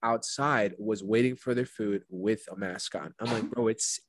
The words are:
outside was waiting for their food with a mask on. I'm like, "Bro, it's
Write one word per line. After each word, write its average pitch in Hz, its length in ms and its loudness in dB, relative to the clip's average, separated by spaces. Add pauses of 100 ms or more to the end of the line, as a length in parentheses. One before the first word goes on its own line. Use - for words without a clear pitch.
outside 117 720 2
was 104 260 -2
waiting 117 320 4
for 123 200 -2
their 123 100 2
food 101 420 -2
with 98 440 -2
a 92 40 -10
mask 95 380 -6
on. 76 260 -8
I'm 117 140 -2
like, 110 160 0
"Bro, 117 200 0
it's - 400 -2